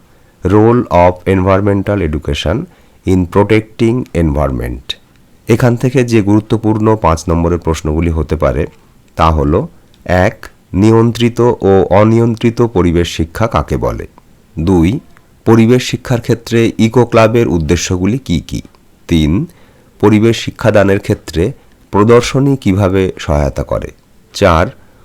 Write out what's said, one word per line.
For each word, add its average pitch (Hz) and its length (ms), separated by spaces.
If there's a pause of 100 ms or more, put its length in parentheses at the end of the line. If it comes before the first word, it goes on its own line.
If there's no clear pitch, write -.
(440)
role 107 380
of 90 300 (240)
environmental 98 640 (100)
education 76 480 (500)
in 92 260
protecting 110 720 (100)
environment। 69 800 (540)
এখান 120 280
থেকে 127 280
যে 117 180
গুরুত্বপূর্ণ 107 760
পাঁচ 82 320
নম্বরের 85 300
প্রশ্নগুলি 80 520
হতে 80 260
পারে 71 300 (500)
তা 82 140
হলো, 82 380 (360)
এক, 92 420 (260)
নিয়ন্ত্রিত 113 680
ও 98 500
অনিয়ন্ত্রিত 113 720
পরিবেশ 87 540
শিক্ষা 90 300
কাকে 78 300
বলে? 58 300 (520)
দুই, 90 420 (440)
পরিবেশ 113 460
শিক্ষার 123 300
ক্ষেত্রে 113 580
ইকো 113 280
ক্লাবের 117 420
উদ্দেশ্যগুলি 90 720
কী 85 220
কী? - 220 (460)
তিন, 82 380 (540)
পরিবেশ 107 440
শিক্ষাদানের 101 540
ক্ষেত্রে 101 540 (380)
প্রদর্শনী 120 680
কিভাবে 95 640
সহায়তা 73 440
করে? - 280 (440)
চার, 87 320 (380)